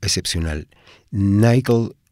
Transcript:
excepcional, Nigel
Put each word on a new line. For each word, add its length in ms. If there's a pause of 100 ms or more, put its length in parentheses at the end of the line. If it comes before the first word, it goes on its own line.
excepcional, 680 (420)
Nigel 880 (160)